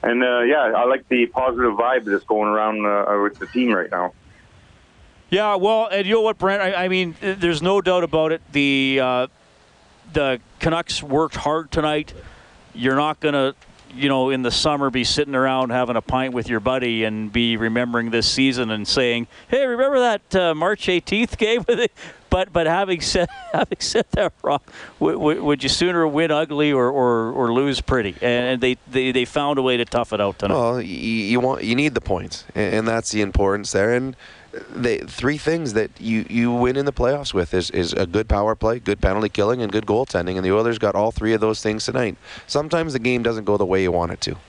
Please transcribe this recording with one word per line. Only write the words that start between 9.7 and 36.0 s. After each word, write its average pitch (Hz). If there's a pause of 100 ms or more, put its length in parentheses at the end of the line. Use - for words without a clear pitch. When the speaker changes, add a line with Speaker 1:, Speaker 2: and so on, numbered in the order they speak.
Speaker 2:
the 135 (200)
Canucks 165
worked 151
hard 156
tonight. 151 (600)
You're 131
not 147
gonna, 139 (400)
you 139
know, 131
in 131
the 120
summer 139
be 123
sitting 143
around 131
having 123
a 110
pint 131
with 117
your 117
buddy 120
and 107
be 117
remembering 117
this 113
season 127
and 104
saying, 120 (220)
"Hey, 269
remember 262
that, 233
uh, 175
March 175
eighteenth 196
game?" 214
<laughs> 240 (560)
But, 185
but 170
having 180
said, - (120)
<laughs> 698
having -
said -
that, 190 (100)
Rob, 139 (400)
w-, 160
w-, 151
would 143
you 135
sooner 170
win 156
ugly 147
or, 127
or, 123
or 123
lose 135
pretty? 101
And, 120
and 127
they, 127 (120)
they, 131
they 123
found 143
a -
way 127
to 120
tough 120
it 104
out 98
tonight. 101
Speaker 3:
Well, 120
y-, 127
you 104
want, 127
you 113
need 143
the 117
points, - (100)
and, 101
and 110
that's 113
the 107
importance 101
there. 104
And 127 (600)
they, 120
three 143
things 160
that 107
you, 110